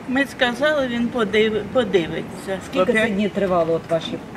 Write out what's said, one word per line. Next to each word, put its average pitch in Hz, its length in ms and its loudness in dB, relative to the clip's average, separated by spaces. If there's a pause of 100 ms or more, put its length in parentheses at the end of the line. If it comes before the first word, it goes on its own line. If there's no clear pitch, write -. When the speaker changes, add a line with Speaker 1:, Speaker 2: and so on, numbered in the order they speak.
Speaker 1:
ми 269 180 0
сказали, 262 640 0
він 233 200 -2
подив-, 214 560 2 (100)
подивиться. 185 920 0
Speaker 2:
Скільки 269 280 2
це 220 60 4
Speaker 1:
Опять 220 160 2
Speaker 2:
днів 202 160 0
тривало, 180 420 2
от 160 160 0
ваші? - 280 -2 (200)